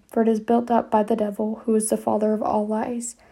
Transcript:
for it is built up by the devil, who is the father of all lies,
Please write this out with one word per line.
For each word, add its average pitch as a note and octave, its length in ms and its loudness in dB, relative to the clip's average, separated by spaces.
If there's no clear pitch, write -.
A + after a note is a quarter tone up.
for A3+ 140 0
it A3 60 2
is A3 120 2
built A#3+ 300 0
up A#3 200 0
by G#3+ 120 4
the G#3+ 140 0
devil, G#3+ 480 -4
who A3+ 100 2
is A3 140 0
the A3 80 2
father G#3+ 360 0
of G#3+ 100 -2
all G#3+ 240 0
lies, A#3+ 500 -6